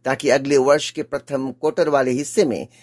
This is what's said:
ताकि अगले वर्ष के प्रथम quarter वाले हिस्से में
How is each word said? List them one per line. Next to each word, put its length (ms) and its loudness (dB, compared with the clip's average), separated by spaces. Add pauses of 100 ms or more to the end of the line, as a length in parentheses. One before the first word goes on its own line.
ताकि 240 -2
अगले 280 4
वर्ष 340 2
के 120 -8
प्रथम 480 -6
quarter 380 -2
वाले 220 2
हिस्से 340 0
में 220 -4 (160)